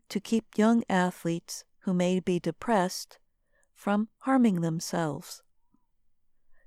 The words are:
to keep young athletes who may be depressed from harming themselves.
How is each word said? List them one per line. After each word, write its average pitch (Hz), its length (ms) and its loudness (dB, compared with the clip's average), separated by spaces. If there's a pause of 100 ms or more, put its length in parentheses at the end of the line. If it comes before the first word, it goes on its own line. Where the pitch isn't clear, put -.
to 202 100 -6
keep - 400 -2
young 226 280 4
athletes 180 800 -2 (140)
who - 120 -4
may 180 280 2
be 175 200 -2
depressed - 800 -2 (560)
from 208 360 -2 (100)
harming 233 420 2
themselves. 165 800 -4 (1300)